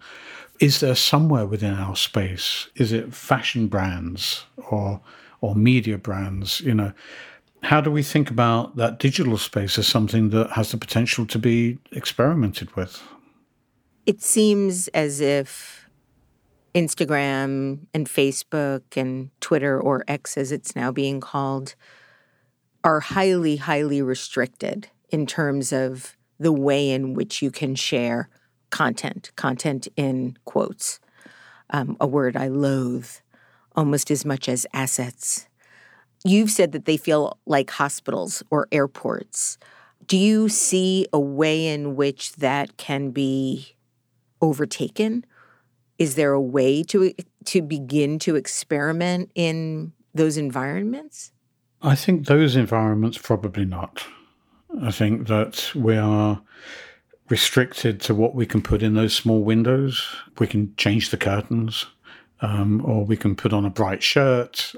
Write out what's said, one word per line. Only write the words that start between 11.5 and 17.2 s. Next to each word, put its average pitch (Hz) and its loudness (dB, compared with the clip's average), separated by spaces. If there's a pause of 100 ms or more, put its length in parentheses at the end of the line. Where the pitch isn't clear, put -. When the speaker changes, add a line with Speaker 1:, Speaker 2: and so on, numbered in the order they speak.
Speaker 1:
experimented 123 -2
with? - -8 (1000)
Speaker 2:
It 208 0
seems 202 2
as 147 -2
if - -2 (840)
Instagram 139 0 (140)